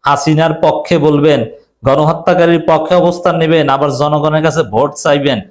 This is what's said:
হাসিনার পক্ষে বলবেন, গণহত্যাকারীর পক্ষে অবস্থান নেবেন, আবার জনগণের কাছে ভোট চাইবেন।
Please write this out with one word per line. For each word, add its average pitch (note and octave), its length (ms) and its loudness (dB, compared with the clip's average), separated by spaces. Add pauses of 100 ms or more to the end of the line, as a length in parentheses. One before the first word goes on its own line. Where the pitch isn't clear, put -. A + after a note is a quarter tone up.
হাসিনার D#3 600 0
পক্ষে E3 360 0
বলবেন, D3 460 2 (400)
গণহত্যাকারীর E3 800 2
পক্ষে D#3+ 280 0
অবস্থান F3 420 0
নেবেন, D#3+ 320 0
আবার C#3 220 0
জনগণের D3+ 520 -2
কাছে D#3+ 200 -2
ভোট A#2 320 -2
চাইবেন। C#3+ 460 -2 (100)